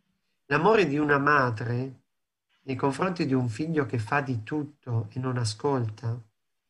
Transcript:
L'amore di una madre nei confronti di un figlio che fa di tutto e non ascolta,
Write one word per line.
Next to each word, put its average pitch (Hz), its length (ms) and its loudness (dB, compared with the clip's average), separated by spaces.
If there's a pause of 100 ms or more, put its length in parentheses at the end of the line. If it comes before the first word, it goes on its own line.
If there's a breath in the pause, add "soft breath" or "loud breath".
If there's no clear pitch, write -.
(460)
L'amore 175 420 4
di 139 100 0
una 147 200 4
madre 127 840 0 (580)
nei 131 160 -6
confronti 165 480 0
di 131 80 0
un 123 160 2
figlio 151 360 -2
che 120 140 -4
fa 143 220 -2
di 127 220 -4
tutto 127 680 -4
e 127 80 -10
non 127 180 -2
ascolta, 117 800 -2 (520)